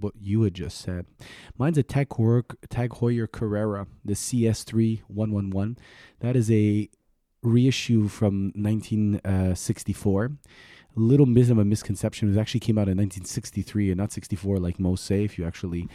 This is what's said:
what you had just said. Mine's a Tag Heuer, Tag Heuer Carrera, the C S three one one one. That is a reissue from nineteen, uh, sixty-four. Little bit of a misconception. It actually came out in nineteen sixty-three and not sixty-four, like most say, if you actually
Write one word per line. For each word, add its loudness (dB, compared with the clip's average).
what -6
you 0
had 2
just -10
said. -8
Mine's 0
a 4
Tag -2
Heuer, 2
Tag -4
Heuer -2
Carrera, -4
the -4
C 0
S -2
three 0
one -4
one -2
one. -4
That -2
is 2
a 4
reissue 4
from 0
nineteen, 0
uh, 2
sixty-four. -2
Little 6
bit 6
of 4
a 6
misconception. 0
It 4
actually -2
came 2
out 2
in 2
nineteen -2
sixty-three -4
and 0
not -2
sixty-four, -4
like -2
most 0
say, 0
if -6
you -4
actually -6